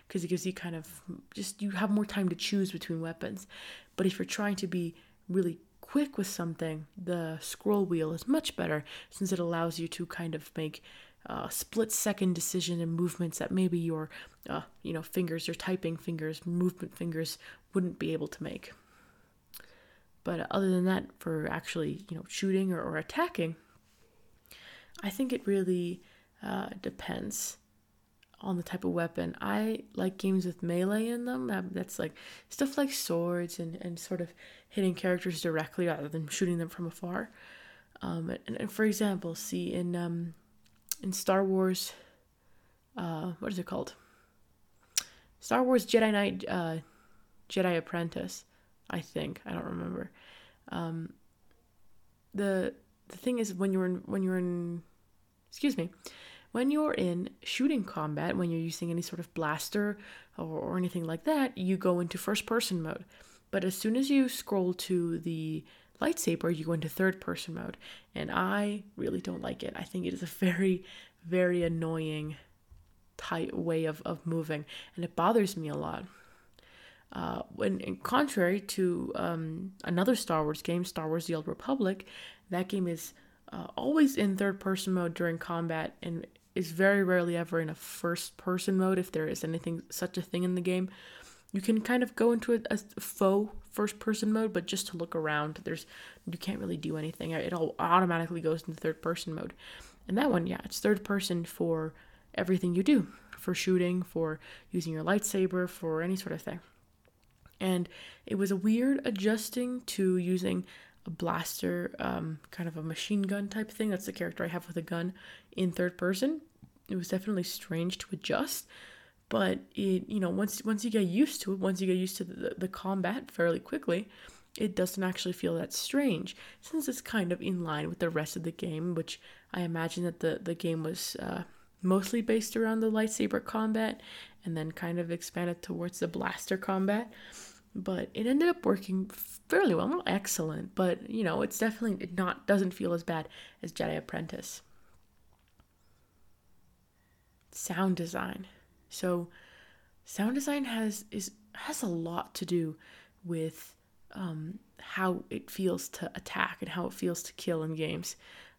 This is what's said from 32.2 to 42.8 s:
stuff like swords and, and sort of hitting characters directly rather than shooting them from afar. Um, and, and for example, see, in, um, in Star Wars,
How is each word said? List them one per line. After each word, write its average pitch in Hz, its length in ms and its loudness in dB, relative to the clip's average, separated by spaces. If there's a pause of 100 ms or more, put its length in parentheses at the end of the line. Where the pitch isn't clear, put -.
stuff 269 280 0
like 277 140 2
swords 175 720 0
and, 165 200 -6
and 170 200 -8
sort 175 200 -4
of 170 140 -6 (340)
hitting 185 280 2
characters 180 440 0
directly 160 460 0
rather 151 220 0
than 160 180 -4
shooting 175 320 2
them 165 120 -2
from 175 180 -6
afar. 180 420 -6 (720)
Um, 165 280 -2 (180)
and, 214 80 -4
and - 160 -4
for 220 120 2
example, 196 520 0
see, 180 360 -4
in, 175 220 0
um, 170 400 -2 (720)
in 190 80 -2
Star 190 320 4
Wars, 190 480 2 (1040)